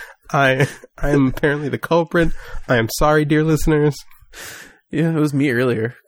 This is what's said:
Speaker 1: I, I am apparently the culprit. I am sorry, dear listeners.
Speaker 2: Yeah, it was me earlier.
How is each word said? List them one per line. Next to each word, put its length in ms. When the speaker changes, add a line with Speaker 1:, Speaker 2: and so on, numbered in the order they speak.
Speaker 1:
I, 360
I 140
am 160
apparently 420
the 80
culprit. 520
I 100
am 200
sorry, 280
dear 180
listeners. 520
Speaker 2:
Yeah, 220
it 80
was 160
me 160
earlier. 440